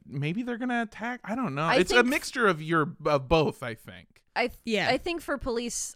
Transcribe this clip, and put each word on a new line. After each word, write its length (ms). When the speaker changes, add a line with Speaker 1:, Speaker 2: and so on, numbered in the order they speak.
Speaker 1:
maybe 360
they're 140
gonna 240
attack. 420
I 120
don't 200
know. 100
Speaker 2:
I 120
Speaker 1:
It's 160
a 40
Speaker 2:
think 120
Speaker 1:
mixture 380
of 160
your, 320
of 240
both, 340
I 120
think. 480
Speaker 2:
I 120
th-, 180
Speaker 3:
Yeah. 240
Speaker 2:
I 80
think 240
for 160
police, 600